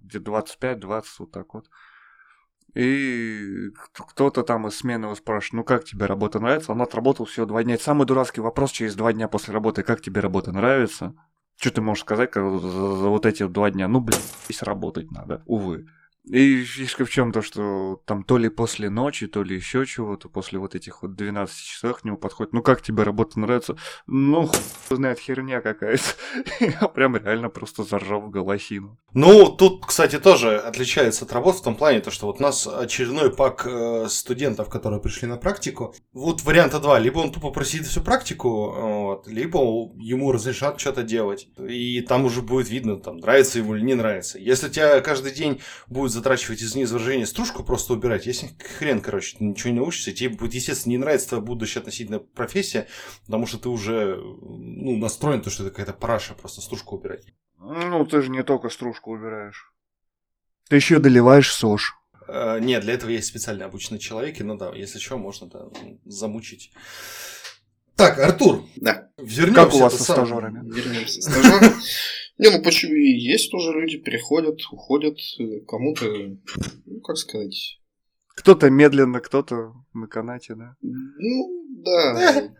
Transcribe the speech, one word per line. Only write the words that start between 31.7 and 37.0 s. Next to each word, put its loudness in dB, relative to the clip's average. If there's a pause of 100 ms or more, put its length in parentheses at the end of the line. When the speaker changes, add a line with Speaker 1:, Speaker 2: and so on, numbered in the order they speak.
Speaker 2:
плане, 4
то, -6
что -8
вот -4
у -4
нас 0
очередной -2
пак, 0
э, -2
студентов, -4
которые -6
пришли -6
на -6
практику. -6 (180)
Вот -4
варианта 4
два. 4